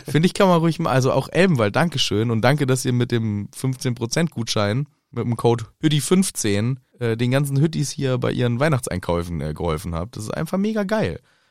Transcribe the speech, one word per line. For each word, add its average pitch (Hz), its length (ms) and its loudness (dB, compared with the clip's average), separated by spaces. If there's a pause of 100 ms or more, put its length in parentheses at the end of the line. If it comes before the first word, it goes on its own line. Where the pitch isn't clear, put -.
Finde 151 200 2
ich, - 60 0
kann 202 140 4
man 175 120 6
ruhig 160 200 0
mal, 165 120 -2
also 127 200 4
auch - 200 0
Elbenwald, 143 440 2
Dankeschön 120 540 0
und 113 120 0
danke, 139 260 2
dass 127 180 0
ihr 127 80 2
mit 120 180 2
dem 107 440 -2
fünfzehn 127 400 -4
Prozent 127 360 -2
Gutschein, 110 560 -2 (240)
mit 117 140 -4
dem 117 120 0
Code 117 280 2 (140)
Hütti 151 220 2
fünfzehn, 123 800 0 (200)
äh, 113 180 -2
den 123 140 0
ganzen 139 280 0
Hüttis 156 320 0
hier 131 280 -2
bei 120 120 0
ihren 120 280 0
Weihnachtseinkäufen, 87 840 -2
äh, 76 140 -4
geholfen 82 400 -4
habt. 85 200 -8
Das 107 100 -10
ist - 80 -8
einfach 165 260 -4
mega 214 240 -2
geil. 190 360 -2 (320)